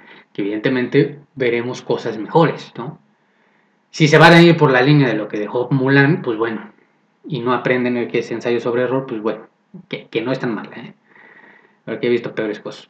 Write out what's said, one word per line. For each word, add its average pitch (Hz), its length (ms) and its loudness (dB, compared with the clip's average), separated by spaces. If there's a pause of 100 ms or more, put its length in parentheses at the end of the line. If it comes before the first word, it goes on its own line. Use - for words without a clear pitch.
(340)
que - 80 -8
evidentemente 123 800 -2 (160)
veremos 120 460 -4
cosas 117 360 -6
mejores, 110 600 -2
¿no? 127 220 -12 (920)
Si 156 160 2
se 151 100 6
van 165 160 10
a 170 80 10
ir 170 160 8
por 147 140 4
la 127 100 2
línea 139 280 4
de 107 60 -2
lo 107 120 -6
que 113 100 -10
dejó 120 320 -6
Mulan, 139 520 2
pues 113 160 -4
bueno, 110 340 -6 (560)
y 147 140 -6
no 123 120 -2
aprenden 123 440 -2
el 117 100 -4
que 120 120 -4
es - 120 -8
ensayo 120 280 -4
sobre 120 240 -2
error, 135 220 -4
pues 110 160 -10
bueno, 107 260 -8 (420)
que, - 180 -14
que 113 140 -6
no 123 100 -6
es 131 80 -4
tan 120 160 -4
mala, 104 220 -14
¿eh? - 160 -18 (920)
Porque 113 220 -6
he - 20 0
visto 117 240 -2
peores 107 260 -6
cosas, - 300 -16